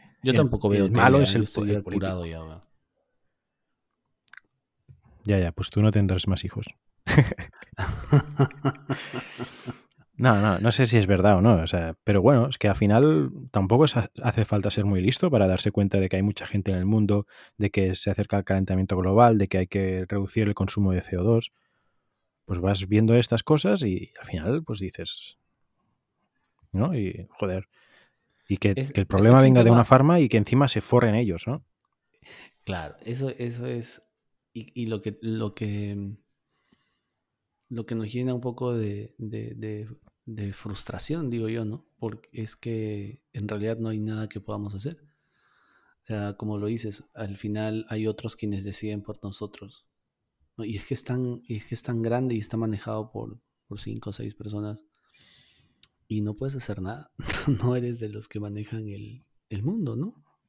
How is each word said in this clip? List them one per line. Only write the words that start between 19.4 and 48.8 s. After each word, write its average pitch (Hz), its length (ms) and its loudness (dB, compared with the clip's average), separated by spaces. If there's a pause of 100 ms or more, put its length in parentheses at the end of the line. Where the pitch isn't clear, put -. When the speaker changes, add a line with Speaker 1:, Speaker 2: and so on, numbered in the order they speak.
Speaker 2:
que 95 100 0
hay 92 80 0
que 92 420 -4
reducir 101 400 -2
el 101 60 0
consumo 95 380 0
de 90 100 0
C - 160 -4
O 92 40 -2
dos. 117 300 2 (920)
Pues 87 140 -4
vas 95 280 0
viendo 107 260 4
estas 117 280 2
cosas 180 400 0
y 92 360 -4
al - 60 -20
final, 160 400 -4
pues 110 140 -8
dices, - 580 -12 (1400)
¿no? 143 240 0
Y, 92 360 -6
joder, 95 360 -4 (800)
y 98 80 0
que, 101 180 2
Speaker 1:
Es, 135 200 -6
Speaker 2:
que 101 60 0
el 95 40 0
Speaker 1:
es, - 40 -6
Speaker 2:
problema 110 280 8
Speaker 1:
es 135 40 10
un 135 80 10
Speaker 2:
venga 127 120 8
de 117 40 6
Speaker 1:
tema 117 120 8
Speaker 2:
una 120 80 6
farma 139 340 6
y 135 120 4
que 113 80 4
encima 131 300 2
se 110 120 -4
forren 120 340 4
ellos, 107 320 -2
¿no? - 160 -6 (1000)
Speaker 1:
Claro, 82 300 -10 (100)
eso, 127 320 -6
eso 120 300 -8
es, 120 340 -10 (540)
y, 117 260 -12
y 117 60 -6
lo 110 160 -6
que, 104 180 -8
lo 110 340 -4
que, 101 640 -6 (1500)
lo 117 160 -8
que 113 120 -6
nos 110 140 -6
llena 123 220 -4
un 123 80 -6
poco 123 340 -6
de, 107 440 -6
de, 113 380 -10
de, 107 320 -10 (360)
de 107 280 -8
frustración, 123 800 -8
digo 113 180 -4
yo, 113 160 -4
¿no? 107 240 -10 (100)
Porque 110 340 -10
es 110 220 -10
que 107 800 -8
en 104 160 -8
realidad 107 300 -4
no 113 100 -6
hay 110 100 -4
nada 107 300 -6
que 104 120 -14
podamos 104 320 -10
hacer. 117 320 -12 (960)
O - 40 -20
sea, 104 280 -6
como 107 240 -8
lo 104 100 -4
dices, 110 340 -8 (100)
al 101 240 -12
final 107 520 -6
hay 110 180 -6
otros 110 300 -6
quienes 101 260 -6
deciden 104 400 -8